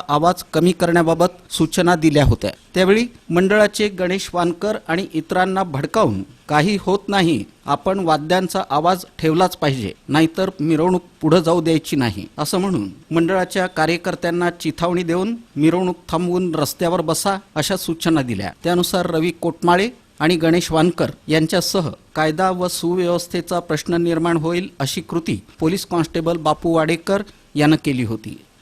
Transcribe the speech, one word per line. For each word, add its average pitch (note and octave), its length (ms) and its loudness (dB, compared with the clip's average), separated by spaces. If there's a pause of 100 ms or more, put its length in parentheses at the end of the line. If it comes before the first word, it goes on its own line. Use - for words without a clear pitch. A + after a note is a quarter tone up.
आवाज D#3 340 2 (100)
कमी E3+ 200 4
करण्याबाबत E3+ 540 2 (240)
सूचना E3+ 440 2
दिल्या D3+ 300 4
होत्या. - 260 2 (240)
त्यावेळी G3 320 4 (240)
मंडळाचे G#3 580 2
गणेश F#3+ 460 -4
वानकर F3 420 -2 (120)
आणि E3+ 260 -2
इतरांना F#3 480 0
भडकावून, C#3+ 600 0 (260)
"काही D3+ 320 2
होत F#3+ 180 0 (100)
नाही, E3+ 360 2 (220)
आपण F#3+ 320 -2
वाद्यांचा F3 720 0
आवाज F3 340 0 (140)
ठेवलाच E3+ 380 2
पाहिजे, C3 360 -2 (160)
नाहीतर D#3+ 420 2 (100)
मिरवणूक E3 420 2 (180)
पुढे D#3+ 220 4
जाऊ E3 180 2
द्यायची D#3+ 360 0
नाही," A2 300 -2 (120)
असं D3 200 -2
म्हणून F3+ 320 -2 (200)
मंडळाच्या F3+ 560 0
कार्यकर्त्यांना E3+ 840 -2
चिथावणी E3+ 520 -2
देऊन, F#3 340 -2 (200)
"मिरवणूक E3+ 400 2 (120)
थांबवून F3 460 -2
रस्त्यावर E3 460 -2
बसा," E3 360 -2 (180)
अशा D#3 220 -2
सूचना E3 460 0
दिल्या. G2 300 -6 (120)
त्यानुसार F3 420 0
रवी E3+ 240 0
कोटमाळे F3 600 -4 (280)
आणि D#3+ 180 2
गणेश E3 360 0
वानकर D#3+ 380 0 (180)
यांच्यासह D#3+ 600 0 (240)
कायदा D#3 360 0
व F3+ 180 -4
सुव्यवस्थेचा F3 920 -2
प्रश्न E3+ 340 -4
निर्माण E3+ 420 0
होईल F3 420 -2
अशी C#3+ 220 -4
कृती D#3+ 400 -4 (180)
पोलीस E3+ 280 -2
कॉन्स्टेबल E3+ 500 -2
बापू D#3 360 -2
वाडेकर E3 500 0 (320)
यानं D3 300 4
केली B2+ 200 -2
होती. G#2+ 380 -10 (200)